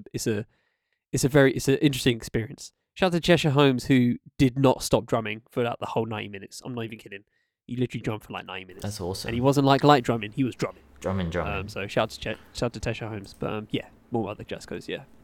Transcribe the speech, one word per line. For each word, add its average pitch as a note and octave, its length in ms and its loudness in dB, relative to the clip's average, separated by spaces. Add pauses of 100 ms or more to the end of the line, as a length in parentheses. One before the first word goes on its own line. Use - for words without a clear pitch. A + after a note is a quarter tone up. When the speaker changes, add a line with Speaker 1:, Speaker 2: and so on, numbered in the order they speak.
(140)
Speaker 1:
it's - 140 -4
a, G#2+ 180 -2 (640)
it's C3+ 120 0
a C#3 60 2
very, C3+ 240 6
it's - 140 -4
an C3+ 100 4
interesting C3 400 2
experience. - 540 -8 (220)
Shout F#3+ 140 0
out F3 60 0
to E3+ 60 2
Cheshire E3 320 4
Holmes, C3+ 340 4
who B2 320 4 (200)
did C3 220 4
not C3 240 4
stop A#2 240 2
drumming A2 340 -4 (100)
throughout A#2 280 -2
the G#2+ 80 -8
whole A2+ 180 -2
ninety G#2 240 -6
minutes. G2 360 -14
I'm B2+ 100 -10
not A#2 100 -6
even A2 140 -12
kidding. G2+ 240 -18 (420)
He B2 120 -10
literally A#2+ 240 -2
drummed A2 220 -6
for, - 100 -14
like, F2+ 120 -10
ninety F#2 200 -10
minutes. F2+ 180 -14
Speaker 2:
That's G#2 180 -6
awesome. F#2 280 -6
Speaker 1:
And A#2 60 -4
he A#2+ 60 0
wasn't, C#3 240 4
like, C3+ 180 6
light C#3+ 200 8
drumming. A2 300 -2
He F3 100 -2
was - 120 -2
drumming. - 260 -8 (180)
Speaker 2:
Drumming, F#3+ 300 -2
drumming. F2+ 240 -4
Speaker 1:
Um, G2 160 -6
so G2 160 -8
shout A2 180 -2
out A2 80 -2
to - 80 -16
Che-, A2 180 -8 (160)
shout B2 140 -4
out A#2 60 -6
to A2 60 -12
Cheshire A2+ 280 -6
Holmes. G2+ 300 -10
But, C3+ 160 -6
um, G#2+ 160 -8
yeah, - 160 -6 (240)
more A2 220 -4
other A2 120 -14
Jazz - 220 -12
Codes, - 240 -10
yeah. F2+ 120 -8 (220)